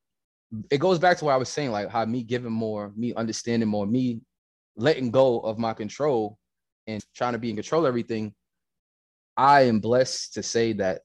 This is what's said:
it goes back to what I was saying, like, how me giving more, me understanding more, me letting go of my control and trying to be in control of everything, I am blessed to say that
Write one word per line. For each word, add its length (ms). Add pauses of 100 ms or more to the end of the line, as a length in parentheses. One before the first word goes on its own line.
(720)
it 80
goes 200
back 180
to 80
what 80
I 40
was 120
saying, 220
like, 180
how 160
me 180
giving 280
more, 440
me 180
understanding 560
more, 160
me 360 (540)
letting 360
go 280
of 200
my 140
control 640 (500)
and 160 (120)
trying 180
to 60
be 100
in 60
control 280
of 40
everything, 460 (1040)
I 240
am 180
blessed 560
to 80
say 300
that 320